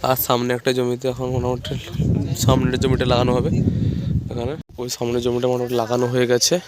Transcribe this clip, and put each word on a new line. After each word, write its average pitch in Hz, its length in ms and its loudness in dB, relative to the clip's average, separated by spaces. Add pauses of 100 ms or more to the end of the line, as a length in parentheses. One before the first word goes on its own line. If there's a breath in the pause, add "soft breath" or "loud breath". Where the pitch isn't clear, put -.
আর 131 80 2 (100)
সামনে 123 300 0
একটা 120 220 -2
জমিতে 123 340 -2
এখন 127 240 -6
মোটামুটি 123 380 -4 (720)
সামনের 127 380 4
জমিটা 127 300 2
লাগানো 123 240 2
হবে। 123 140 0 (800 loud breath)
এখানে 120 220 -6 (280)
ওই 123 160 -6
সামনের 120 280 0
জমিটা 123 280 0
মোটামুটি 123 300 -2
লাগানো 123 300 2
হয়ে 123 200 4
গেছে 120 220 4 (140)